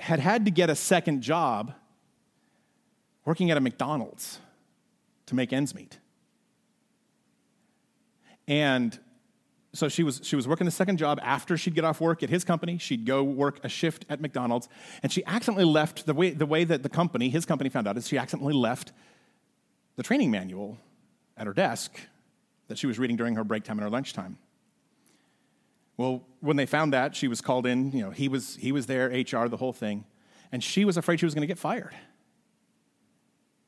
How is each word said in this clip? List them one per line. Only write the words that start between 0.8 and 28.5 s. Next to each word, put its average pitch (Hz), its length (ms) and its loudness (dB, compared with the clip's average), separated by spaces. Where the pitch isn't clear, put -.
job 123 520 0
working 165 280 2
at 151 40 6
a 143 40 4
McDonald's 127 800 -4
to 123 100 -2
make 127 160 0
ends 135 240 0
meet. - 240 -18
And 135 500 2
so 151 140 0
she 170 140 0
was, 139 220 0
she - 100 -2
was 131 140 0
working 165 160 0
the 165 80 0
second 190 240 0
job. 147 260 0
After 143 340 0
she'd 160 200 -2
get 160 80 2
off 160 160 0
work 165 240 2
at 113 60 -6
his 180 120 2
company, 175 360 -2
she'd 120 260 -4
go 131 180 2
work 139 400 0
a 143 60 -8
shift - 400 -2
at 147 120 -6
McDonald's. 123 480 -2
And 131 80 -2
she 175 120 -2
accidentally 196 420 2
left, 151 380 4
the 156 100 2
way, 175 160 4
the 151 160 0
way 160 180 4
that 160 180 2
the 120 60 -6
company, 143 400 0
his 156 180 0
company 135 240 0
found 117 160 -2
out 101 100 -2
is 120 120 -6
she 139 100 0
accidentally 139 360 -2
left 123 360 0
the 127 80 -8
training 220 300 2
manual 98 460 -6
at 110 100 -10
her 101 60 -6
desk 123 480 -2
that 107 100 -10
she 143 120 -4
was 110 100 -2
reading 120 180 0
during 117 200 0
her 113 80 -2
break 104 180 -2
time 107 160 -6
and 107 60 -4
her 104 60 -4
lunch 131 240 -4
time. 92 240 -10
Well, 127 280 -2
when 151 160 2
they 139 100 2
found 151 260 2
that, 135 240 2
she 143 100 -2
was 117 140 -2
called 127 260 0
in, 127 240 2
you 131 120 -2
know, 98 80 -6
he 135 180 -2
was, 131 280 -4